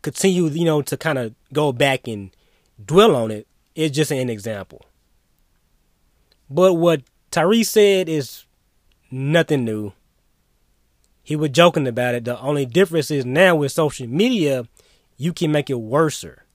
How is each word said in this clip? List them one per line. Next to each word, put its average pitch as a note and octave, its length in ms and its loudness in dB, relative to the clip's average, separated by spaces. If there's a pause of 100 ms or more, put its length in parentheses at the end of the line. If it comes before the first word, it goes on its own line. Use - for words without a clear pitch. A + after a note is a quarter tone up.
continue, F3+ 460 0
you E3 160 -2
know, D3+ 180 2
to C#3 140 -6
kinda B2+ 380 -4 (180)
go D3 200 0
back C3+ 360 0
and G2+ 260 -10 (500)
dwell F3+ 300 4
on A2+ 160 -2
it. G#2+ 160 -10 (300)
It's D#3 200 -2
just D3+ 140 0
an C3 180 -2
example. G#2 560 -10 (1700)
But F3+ 240 4
what E3 280 2 (280)
Tyrese G3 360 2
said G3 440 4
is D3 340 -6 (680)
nothing C#3+ 540 0
new. G#2+ 280 -6 (1300)
He D3+ 120 -8
was D3+ 160 -2
joking D#3+ 360 4
about B2 280 -2
it. A#2+ 120 -8
The A#2+ 120 -6
only C#3 280 -4
difference D#3+ 440 0
is C#3 140 -2
now D#3+ 320 4
with C#3+ 160 -2
social D3 340 -2
media, D3 600 0 (480)
you D#3+ 160 -4
can D#3+ 180 -2
make D3 200 -2
it C3 60 -2
worser B2 680 -2 (100)